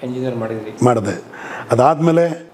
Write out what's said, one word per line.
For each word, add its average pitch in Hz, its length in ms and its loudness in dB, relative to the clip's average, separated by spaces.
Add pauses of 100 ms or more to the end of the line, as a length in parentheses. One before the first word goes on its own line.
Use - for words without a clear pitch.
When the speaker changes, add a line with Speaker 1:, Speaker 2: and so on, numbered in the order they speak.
Speaker 1:
ಇಂಜಿನಿಯರ್ 127 340 -6
ಮಾಡಿದ್ರಿ? 110 480 -4
Speaker 2:
ಮಾಡಿದೆ. 113 380 2 (480)
ಅದಾದ್ಮೇಲೆ 160 840 2